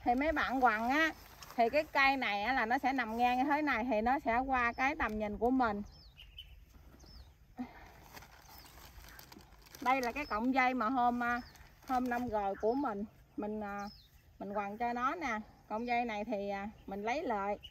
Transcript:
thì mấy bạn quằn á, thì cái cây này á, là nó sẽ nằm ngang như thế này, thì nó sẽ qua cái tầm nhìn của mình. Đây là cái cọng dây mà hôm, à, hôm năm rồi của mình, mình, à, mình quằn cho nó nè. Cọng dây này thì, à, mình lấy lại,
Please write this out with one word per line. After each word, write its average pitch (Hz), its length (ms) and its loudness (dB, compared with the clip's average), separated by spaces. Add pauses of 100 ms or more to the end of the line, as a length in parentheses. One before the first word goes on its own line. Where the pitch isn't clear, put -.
thì 240 120 4
mấy 294 160 2
bạn 254 320 2
quằn 226 260 4
á, 311 220 4 (440)
thì 233 140 4
cái 294 140 2
cây 269 340 4
này 208 260 -2
á, 247 100 2
là 247 120 2
nó 240 120 2
sẽ 262 160 0
nằm 233 240 -2
ngang 247 200 4
như 254 60 2
thế 294 180 2
này, 254 280 0
thì 214 120 2
nó 254 180 2
sẽ 269 180 0
qua 254 360 2
cái 269 220 0
tầm 220 240 -2
nhìn 208 180 -4
của 226 120 2
mình. 233 320 4 (4000)
Đây 262 200 2
là 240 100 -2
cái 285 140 -6
cọng 226 280 0
dây 254 200 4
mà 233 160 0
hôm, 240 340 2
à, 240 180 0 (460)
hôm 254 220 0
năm 240 180 -2
rồi 202 340 -2
của 220 120 2
mình, 226 320 -2 (320)
mình, 214 260 -6
à, 202 240 -8 (520)
mình 196 140 -8
quằn 202 240 -4
cho 240 160 -2
nó 254 220 0
nè. 254 240 -4 (300)
Cọng 226 180 -4
dây 240 180 0
này 214 200 -4
thì, 202 240 -4
à, 196 200 -4 (180)
mình 202 160 -6
lấy 254 200 -2
lại, 208 360 -2 (120)